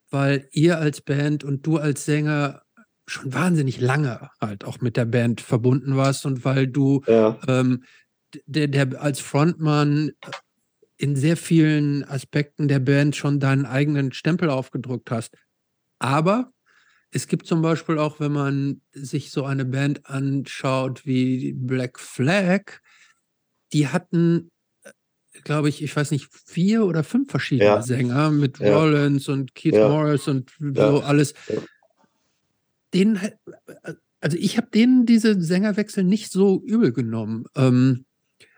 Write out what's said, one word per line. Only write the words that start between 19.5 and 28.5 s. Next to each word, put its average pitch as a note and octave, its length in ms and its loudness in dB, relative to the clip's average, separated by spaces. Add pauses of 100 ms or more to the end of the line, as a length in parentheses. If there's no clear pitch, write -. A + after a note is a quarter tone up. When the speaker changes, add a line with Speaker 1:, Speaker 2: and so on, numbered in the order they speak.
Speaker 1:
Band C3+ 460 -2
anschaut C3+ 960 -4
wie C3 480 -2
Black B2+ 460 -4
Flag, F#3 800 0 (960)
die D3 140 2
hatten, E3+ 640 0 (340)
äh, - 60 -20 (540)
glaub D3 240 -2
ich, D3 160 -4
ich C#3 120 -8
weiß D3 160 -2
nicht, C#3+ 220 -4
vier G#3 500 0
oder E3 200 0
fünf C#4 260 -2
verschiedene A#2+ 400 2
Speaker 2:
Ja. G#2+ 140 4
Speaker 1:
Sänger B2+ 480 0
mit D3 260 0